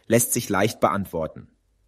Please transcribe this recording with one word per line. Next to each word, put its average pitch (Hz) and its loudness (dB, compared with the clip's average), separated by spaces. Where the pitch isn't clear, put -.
lässt 117 2
sich 120 -4
leicht 101 0
beantworten. 82 -2